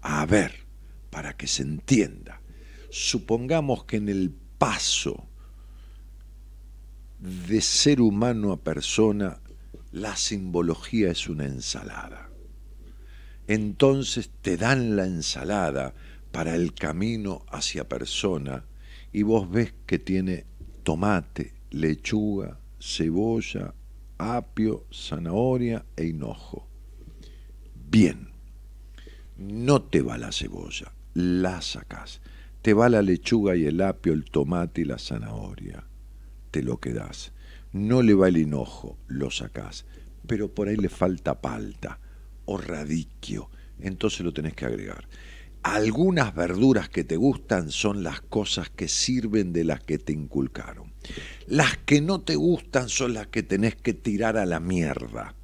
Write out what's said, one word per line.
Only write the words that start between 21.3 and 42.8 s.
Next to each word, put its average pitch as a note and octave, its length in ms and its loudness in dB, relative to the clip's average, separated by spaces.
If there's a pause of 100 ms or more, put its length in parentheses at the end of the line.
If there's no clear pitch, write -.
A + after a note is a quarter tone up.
lechuga, F#2+ 880 0 (220)
cebolla, F#2+ 920 0 (440)
apio, G#2+ 720 -2
zanahoria A2+ 960 0 (100)
e E2 120 -2
hinojo. D2 600 -6 (1200)
Bien, G2+ 400 6 (1040)
no A#2 460 2
te - 180 4
va A#1 160 -2
la A1+ 160 -8
cebolla, G1+ 600 -8 (200)
la F2+ 480 2
sacás. - 600 -10 (400)
Te A2+ 100 6
va A2+ 160 10
la A2+ 140 8
lechuga F#2+ 540 4
y D#2+ 100 4
el D#2 140 2
apio, F#2+ 340 2
el D2+ 100 0
tomate E2+ 560 2
y E2 40 2
la B1+ 140 -4
zanahoria. G1+ 840 -8 (680)
Te D2+ 120 0
lo B1 180 -2
quedás. A1 520 -8 (400)
No G#2+ 280 4
le A2 140 10
va F#2+ 140 10
el E2+ 100 6
hinojo, D2 580 0 (100)
lo C2 240 -4
sacás. G#1+ 540 -10 (420)
Pero G#2+ 280 -2
por G2+ 140 0
ahí G#2+ 80 0
le G2 120 2
falta E2+ 540 0
palta - 580 -6 (460)
o G2 100 -2
radicchio. D2+ 920 -6 (300)